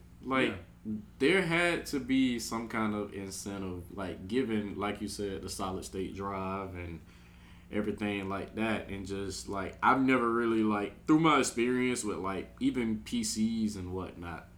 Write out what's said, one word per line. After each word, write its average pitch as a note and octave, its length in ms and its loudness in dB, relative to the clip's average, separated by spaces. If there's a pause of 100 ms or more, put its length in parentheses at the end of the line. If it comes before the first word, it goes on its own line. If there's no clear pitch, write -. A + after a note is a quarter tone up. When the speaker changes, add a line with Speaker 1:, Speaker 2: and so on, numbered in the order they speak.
(240)
Speaker 1:
Like, B2+ 260 2
Speaker 2:
Yeah. G#2+ 440 -8 (260)
Speaker 1:
there F3 220 6
had E3+ 460 2
to C#3+ 120 0
be C3 400 2
some A2+ 280 -4
kind A2 260 0
of G#2 200 -4
incentive, F#2+ 680 -6 (120)
like, F#2 320 -6
given, A2 500 0
like G2+ 240 -2
you G#2+ 60 -4
said, G2+ 340 -4
the F#2 80 -6
solid F#2+ 360 -4
state F#2+ 300 -6
drive F#2+ 600 -4
and E2+ 240 -8 (720)
everything G#2 580 -2
like G2 260 -6
that. A2 340 -2
And G2 180 -8
just, G2 420 -6
like, F#2+ 320 -4
I've C3 200 8
never C3 300 6
really, A2+ 320 4
like, G#2 440 0
through D#3 140 8
my D3+ 180 6
experience B2 640 2
with, G2 140 -2
like, F#2 420 -4
even A#2+ 400 0
P A#2 240 -2
Cs A2 520 0
and F2+ 180 -6
whatnot, F2 540 -8 (100)